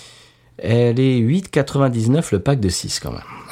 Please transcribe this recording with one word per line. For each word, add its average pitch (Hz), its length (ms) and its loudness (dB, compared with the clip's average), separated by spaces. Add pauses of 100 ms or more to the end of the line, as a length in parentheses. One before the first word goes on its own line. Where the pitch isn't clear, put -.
(580)
Elle 120 420 2
est 131 180 2
huit 139 320 0
quatre-vingt-dix-neuf 135 840 0
le 98 80 2
pack 139 200 0
de 95 100 0
six, - 300 -6
quand 67 120 -8
même. - 100 -12 (300)